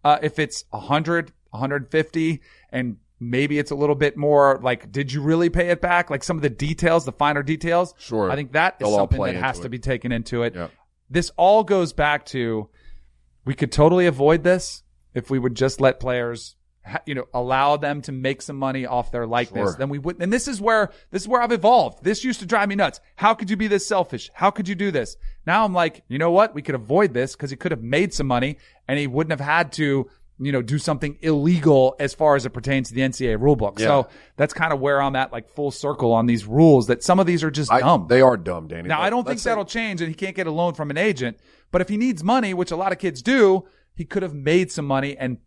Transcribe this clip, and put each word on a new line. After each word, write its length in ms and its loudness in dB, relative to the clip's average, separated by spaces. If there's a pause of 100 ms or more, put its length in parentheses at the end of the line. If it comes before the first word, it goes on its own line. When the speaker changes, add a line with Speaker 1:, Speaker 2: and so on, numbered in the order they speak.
Speaker 1:
Uh, 180 4
if 160 -4
it's 340 -4
a 80 -10
hundred, 520 -2 (200)
a 60 -14
hundred 320 -6
fifty, 520 -2 (300)
and 260 -6 (220)
maybe 380 -2
it's 140 -4
a 40 -4
little 200 2
bit 220 0
more, 440 4
like, 300 -4
did 200 -4
you 100 -4
really 280 2
pay 200 0
it 120 0
back? 300 0
Like, 120 -4
some 120 -4
of 80 -4
the 60 0
details, 560 0
the 80 -6
finer 280 0
details. 560 -2
Speaker 2:
Sure. 320 -2
Speaker 1:
I 60 0
think 160 -8
that 220 0
is 60 -20
Speaker 2:
They'll 100 0
all 100 4
Speaker 1:
something 180 2
Speaker 2:
play 160 -2
Speaker 1:
that 80 -6
has 140 -2
Speaker 2:
into 60 -14
Speaker 1:
to 60 -12
Speaker 2:
it. 20 -8
Speaker 1:
be 100 -10
taken 320 -4
into 320 -4
it. 100 -4
Speaker 2:
Yeah. 140 -10 (420)
Speaker 1:
This 280 -2
all 260 4
goes 300 0
back 340 0
to, 420 -4 (760)
we 80 -4
could 180 -2
totally 360 6
avoid 360 2
this 400 0 (300)
if 160 -8
we 100 0
would 160 -2
just 260 0
let 180 4
players, 560 -6 (300)
ha-, 200 -8
you 100 -6
know, 180 -6
allow 440 2
them 240 -4
to 100 -12
make 300 -4
some 160 -12
money 280 -4
off 260 -2
their 160 -4
likeness. 440 -2
Speaker 2:
Sure. 60 -8
Speaker 1:
Then 120 -4
we 100 -6
wouldn't. 240 -6
And 100 0
this 140 -2
is 120 -8
where, 320 2 (200)
this 100 -4
is 60 -12
where 140 2
I've 100 0
evolved. 520 2
This 200 -2
used 180 -4
to 40 -14
drive 240 0
me 60 -4
nuts. 240 0 (160)
"How 180 2
could 160 -4
you 80 0
be 100 -2
this 200 0
selfish? 460 -2
How 180 2
could 160 -6
you 80 -4
do 160 -2
this?" 260 -4 (280)
Now 200 2
I'm 80 -4
like, 340 -2
"You 100 -6
know 140 2
what? 240 4
We 60 -8
could 140 -4
avoid 380 0
this 220 -2
'cause 160 -8
he 40 -10
could 160 -6
have 120 -6
made 300 0
some 140 -2
money 300 -2 (300)
and 120 -2
he 80 -4
wouldn't 320 -2
have 60 -6
had 280 0
to, 360 -2 (300)
you 120 -4
know, 100 0
do 180 -4
something 420 -6
illegal 800 4
as 140 -2
far 220 4
as 100 -2
it 60 -4
pertains 380 -2
to 60 -14
the 80 0
N 100 -2
C 140 -4
A 60 0
A 40 -2
rule 180 4
book." 240 -4
Speaker 2:
Yeah. 80 2
Speaker 1:
So 200 4 (300)
that's 160 0
kind 200 0
of 60 -2
where 220 2
I'm 140 0
at, 160 -2
like, 220 -12
full 160 -4
circle 440 -2
on 120 4
these 200 0
rules, 420 6
that 160 0
some 160 4
of 80 4
these 160 0
are 80 -2
just 200 -2
Speaker 2:
I, 100 4
Speaker 1:
dumb. 280 2
Speaker 2:
they 120 6
are 160 6
dumb, 300 -8
Danny. 200 -10
Speaker 1:
Now, 100 -2
Speaker 2:
But 60 -2
Speaker 1:
I 80 0
don't 120 0
think 120 -8
Speaker 2:
let's 80 -12
say 80 -2
Speaker 1:
that'll 140 -2
change, 360 -6
and 80 -4
he 60 -8
can't 200 -8
get 120 -4
a 40 -4
loan 220 -2
from 160 -8
an 80 -6
agent. 400 -2 (340)
But 100 0
if 80 -4
he 80 -2
needs 260 -2
money, 300 0
which 180 -4
a 40 -4
lot 160 -4
of 80 -4
kids 220 -6
do, 440 4 (300)
he 100 -8
could 180 -4
have 100 -8
made 380 0
some 140 -6
money 320 -2
and 300 -6